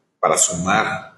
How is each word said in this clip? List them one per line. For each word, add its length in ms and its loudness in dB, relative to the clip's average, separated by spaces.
para 180 2
sumar 800 -2